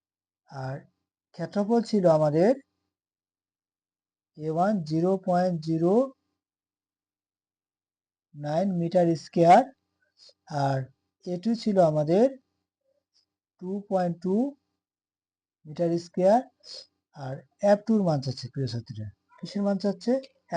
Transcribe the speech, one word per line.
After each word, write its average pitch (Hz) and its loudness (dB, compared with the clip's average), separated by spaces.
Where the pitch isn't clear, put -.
আর 135 -12
ক্ষেত্রফল 202 -2
ছিল 202 0
আমাদের 160 2
এ - -6
ওয়ান 190 0
জিরো 165 0
পয়েন্ট 180 0
জিরো 165 2
নাইন 165 -2
মিটার 170 2
স্কয়ার, 180 6
আর 135 0
এ - -6
টু 226 -2
ছিল 202 0
আমাদের 160 2
টু 180 -12
পয়েন্ট 180 -2
টু 185 0
মিটার 165 -4
স্কয়ার, 196 2
আর 131 -10
এফ 202 4
টুর 220 2
মান 156 0
চাচ্ছে 127 -8
প্রিয় 135 -6
ছাত্রীরা। 107 -10
কিসের 202 -8
মান 202 -2
চাচ্ছে? 202 -4